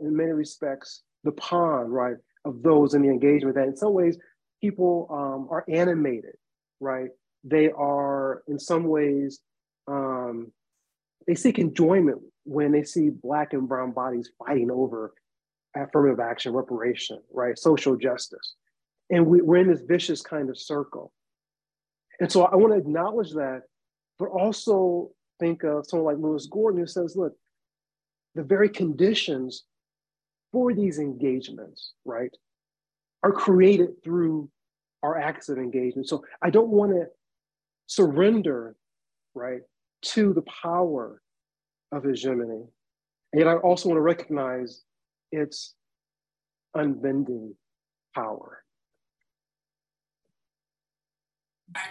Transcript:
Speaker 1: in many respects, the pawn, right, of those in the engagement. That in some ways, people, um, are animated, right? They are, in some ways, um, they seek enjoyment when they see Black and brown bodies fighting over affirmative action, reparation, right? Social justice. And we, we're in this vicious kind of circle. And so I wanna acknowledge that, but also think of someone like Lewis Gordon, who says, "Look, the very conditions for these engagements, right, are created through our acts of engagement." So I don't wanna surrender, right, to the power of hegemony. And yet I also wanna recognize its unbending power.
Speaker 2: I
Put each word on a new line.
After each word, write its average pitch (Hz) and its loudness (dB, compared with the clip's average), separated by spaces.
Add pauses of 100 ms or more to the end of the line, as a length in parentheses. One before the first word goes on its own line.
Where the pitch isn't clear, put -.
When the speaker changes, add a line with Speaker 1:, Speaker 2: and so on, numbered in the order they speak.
Speaker 1:
in 151 -4
many 165 0
respects, 151 -8 (220)
the 151 -2
pawn, 151 -2
right, 123 -2 (280)
of 123 -10
those 147 6
in 143 4
the 139 4
engagement. 135 2
That 135 0
in 135 -6
some 208 0
ways, 170 2 (420)
people, 185 0
um, 135 -6
are 165 -4
animated, 160 0 (440)
right? 131 -6 (360)
They 151 4
are, 139 -2
in 147 -4
some 170 -2
ways, 143 0 (460)
um, 127 -6 (760)
they 175 2
seek - 2
enjoyment 165 4 (240)
when 147 0
they 147 4
see 151 0
Black 143 -4
and 131 -4
brown 127 -4
bodies 123 -6
fighting 123 -2
over 123 -4 (640)
affirmative 139 2
action, 117 -6
reparation, 120 -6 (120)
right? 123 -4
Social 143 2
justice. - -6 (560)
And 170 4
we, 175 8
we're 170 6
in 185 6
this 160 2
vicious 170 -2
kind 147 -8
of 135 -10
circle. - -10 (1080)
And 180 0
so 180 4
I 190 4
wanna 214 6
acknowledge 170 -2
that, 135 -6 (560)
but 190 -6
also 190 0 (280)
think 170 -2
of 147 -2
someone 160 -2
like 151 -6
Lewis 151 -4
Gordon, 202 0
who 170 -2
says, 170 -6
"Look, 180 -4 (1000)
the 160 -8
very 196 2
conditions 160 -2 (840)
for 247 2
these 185 -2
engagements, 127 -6 (120)
right, 123 -8 (880)
are 196 4
created 185 4
through 160 -2 (520)
our 151 -2
acts 151 -6
of 139 -4
engagement." 127 -4
So 151 -4 (180)
I 143 2
don't 226 6
wanna 202 4 (800)
surrender, 160 2 (600)
right, 127 -10 (380)
to 208 2
the 160 0
power 170 -4 (720)
of 143 -6
hegemony. 120 -4 (640)
And 151 2
yet 160 6
I 170 4
also 180 2
wanna 165 2
recognize 139 -4 (480)
its 151 -8 (1000)
unbending 135 -4 (580)
power. - -10 (3000)
Speaker 2:
I - -10